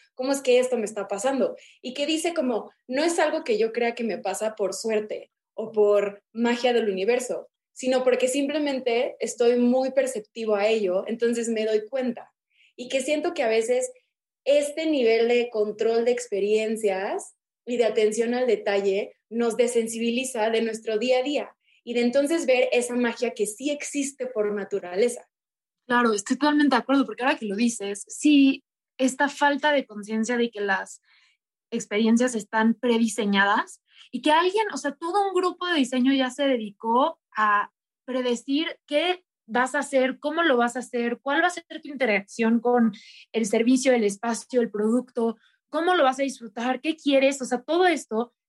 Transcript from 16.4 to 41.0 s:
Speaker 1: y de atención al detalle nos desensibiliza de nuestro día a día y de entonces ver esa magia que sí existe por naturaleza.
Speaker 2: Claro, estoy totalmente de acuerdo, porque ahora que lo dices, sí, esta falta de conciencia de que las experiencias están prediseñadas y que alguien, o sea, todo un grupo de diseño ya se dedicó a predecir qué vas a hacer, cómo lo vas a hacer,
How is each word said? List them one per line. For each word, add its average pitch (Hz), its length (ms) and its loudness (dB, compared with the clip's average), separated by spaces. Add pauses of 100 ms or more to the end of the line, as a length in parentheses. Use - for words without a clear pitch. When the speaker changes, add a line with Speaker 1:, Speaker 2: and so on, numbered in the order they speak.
Speaker 1:
y 240 120 -2
de 233 60 2
atención 220 500 0
al 254 120 0
detalle 202 680 0 (140)
nos 233 260 -2
desensibiliza 233 920 -2
de 226 120 0
nuestro 226 360 -4
día 254 200 2
a 254 40 2
día 277 340 -4 (280)
y 240 100 -8
de 240 80 0
entonces 285 440 2
ver 254 260 4
esa 247 220 0
magia 233 400 -2
que 208 120 -2
sí 269 240 -6
existe 285 560 -6
por 208 260 -2
naturaleza. 196 760 -4 (580)
Speaker 2:
Claro, 240 260 2
estoy 208 240 -2
totalmente 294 380 4
de 226 80 2
acuerdo, 269 240 2
porque 208 160 -8
ahora 294 160 2
que 220 80 -8
lo 196 80 -4
dices, 202 540 -2
sí, 277 560 4 (340)
esta 262 300 2
falta 285 440 2
de 285 140 0
conciencia 220 500 -4
de 233 140 0
que 208 100 -10
las 196 400 -4 (680)
experiencias 233 640 2
están 220 400 0
prediseñadas 220 1080 0 (280)
y 240 120 -10
que 302 100 2
alguien, 370 400 2
o 285 40 -8
sea, 277 160 -6
todo 392 360 -2
un 359 60 -4
grupo 359 320 -2
de 349 80 -2
diseño 254 380 2
ya 262 180 0
se 277 140 -4
dedicó 240 760 0 (160)
a 208 340 0 (340)
predecir 262 840 -2
qué 339 380 0 (240)
vas 247 280 0
a 285 40 0
hacer, 262 380 0
cómo 302 240 -2
lo 294 140 4
vas 240 180 0
a 254 60 -6
hacer, 233 400 -4